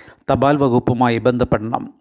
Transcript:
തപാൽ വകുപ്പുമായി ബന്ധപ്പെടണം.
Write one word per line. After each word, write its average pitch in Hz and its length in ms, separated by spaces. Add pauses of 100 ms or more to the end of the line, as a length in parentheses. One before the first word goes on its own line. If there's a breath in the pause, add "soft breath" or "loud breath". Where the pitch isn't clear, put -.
(280 loud breath)
തപാൽ 135 300
വകുപ്പുമായി 123 600
ബന്ധപ്പെടണം. 120 680 (160)